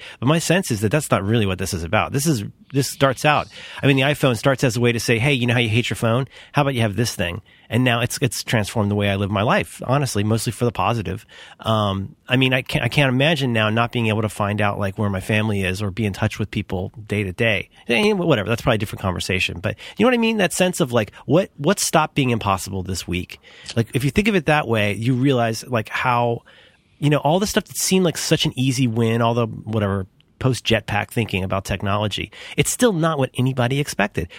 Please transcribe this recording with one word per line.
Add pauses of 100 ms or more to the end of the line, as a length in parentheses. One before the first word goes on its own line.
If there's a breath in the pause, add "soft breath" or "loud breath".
(200 loud breath)
but
my
sense
is
that
that's
not
really
what
this
is
about.
This
is, (300)
this
starts
out, (340 loud breath)
I
mean,
the
iPhone
starts
as
a
way
to
say,
"Hey,
you
know
how
you
hate
your
phone? (240 loud breath)
How
about
you
have
this
thing?" (260 soft breath)
And
now
it's,
it's
transformed
the
way
I
live
my
life,
honestly,
mostly
for
the
positive. (360 loud breath)
Um, (120)
I
mean,
I
can't,
I
can't
imagine
now
not
being
able
to
find
out,
like,
where
my
family
is
or
be
in
touch
with
people (160)
day
to
day. (180 soft breath)
Eh,
whatever,
that's
probably
a
different
conversation.
But (200 loud breath)
you
know
what
I
mean?
That
sense
of,
like, (140 loud breath)
what,
what
stopped
being
impossible
this
week? (360 loud breath)
Like,
if
you
think
of
it
that
way,
you
realize,
like,
how, (560 soft breath)
you
know,
all
the
stuff
that
seemed
like
such
an
easy
win,
all
the
whatever (320)
post
jetpack
thinking
about
technology, (280 loud breath)
it's
still
not
what
anybody
expected. (120 loud breath)